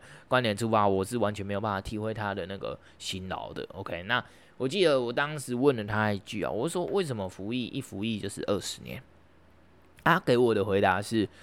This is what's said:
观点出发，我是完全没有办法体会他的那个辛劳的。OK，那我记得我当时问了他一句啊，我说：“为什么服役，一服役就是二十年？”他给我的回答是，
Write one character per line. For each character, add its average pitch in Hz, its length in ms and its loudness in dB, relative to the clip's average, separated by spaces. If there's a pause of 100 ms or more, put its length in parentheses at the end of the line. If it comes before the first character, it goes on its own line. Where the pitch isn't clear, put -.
(280)
观 127 160 2
点 107 120 2
出 113 140 -2
发， 107 180 6
我 95 160 4
是 113 140 -4
完 104 160 0
全 101 100 -6
没 101 120 -4
有 98 40 -2
办 107 140 -2
法 95 80 -2
体 107 160 -6
会 107 160 -4
他 101 220 -4
的 92 100 -6
那 95 100 -10
个 62 220 -8 (220)
辛 92 280 -8
劳 - 240 -8
的。 - 220 -8
OK， 87 300 -8
那 113 200 0 (340)
我 127 100 -2
记 180 180 4
得 139 160 4
我 120 100 -4
当 147 260 -2
时 127 180 -6
问 131 200 6
了 110 80 -2
他 107 300 2
一 101 60 -4
句 95 240 -6
啊， 64 80 0
我 113 180 -2
说 175 240 -4
：“为 196 100 2
什 135 140 -6
么 98 100 -4
服 95 240 -8
役， 123 140 -2
一 131 160 -6
服 101 220 -8
役 113 160 -2
就 98 100 -6
是 - 160 -8
二 101 140 2
十 - 240 -10
年？” 62 180 -12 (1000)
他 170 160 6
给 127 180 4
我 120 160 6
的 101 120 2
回 98 160 4
答 95 180 4
是， 107 300 2 (140)